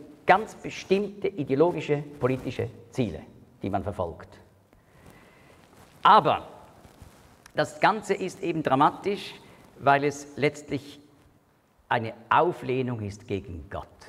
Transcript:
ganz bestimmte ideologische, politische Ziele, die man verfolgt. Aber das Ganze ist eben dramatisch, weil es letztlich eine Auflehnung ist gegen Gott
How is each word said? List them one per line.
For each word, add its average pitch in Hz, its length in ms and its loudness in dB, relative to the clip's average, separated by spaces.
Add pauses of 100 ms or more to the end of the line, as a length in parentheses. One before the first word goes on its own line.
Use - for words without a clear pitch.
(260)
ganz 202 300 4
bestimmte 196 720 -4
ideologische, 147 680 0 (220)
politische 127 480 -2 (220)
Ziele, 92 320 -4 (400)
die 101 80 -4
man 98 140 -2
verfolgt. 92 440 -6 (1700)
Aber 151 460 6 (1080)
das - 260 -2
Ganze 196 340 2
ist - 280 -6
eben 165 200 -2
dramatisch, 156 720 2 (440)
weil 139 260 4
es - 320 -6
letztlich - 640 -4 (880)
eine 113 260 -2 (140)
Auflehnung 127 720 0
ist 101 280 -10
gegen 90 420 -8
Gott 78 160 -10 (220)